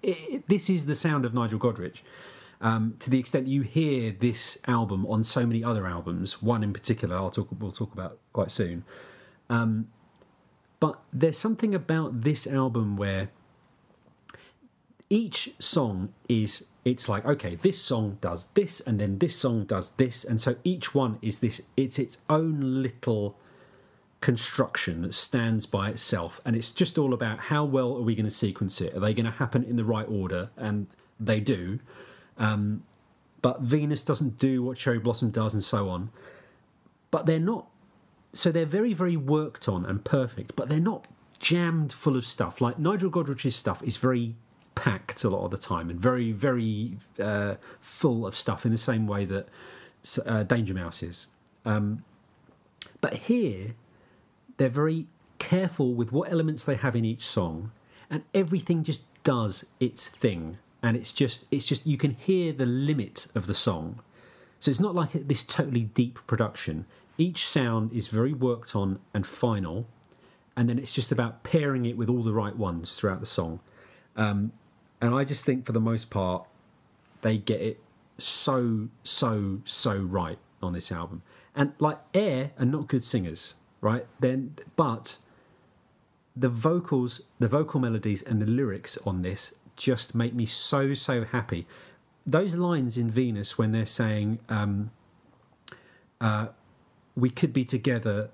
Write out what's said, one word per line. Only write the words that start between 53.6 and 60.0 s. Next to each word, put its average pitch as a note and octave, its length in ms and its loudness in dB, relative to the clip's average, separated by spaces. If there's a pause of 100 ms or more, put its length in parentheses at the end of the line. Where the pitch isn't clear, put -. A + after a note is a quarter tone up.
they're C3 120 4
very D#3 380 0 (320)
careful F3 560 2
with A#2 160 0
what D3 220 0
elements D#3 320 0
they C#3+ 100 0
have A#2+ 220 0
in A2+ 80 2
each A2+ 200 -2
song, F2 460 -2 (400)
and D#3 140 -6 (100)
everything E3+ 480 2
just D3+ 200 -4 (200)
does A#2 440 0 (120)
its - 300 -2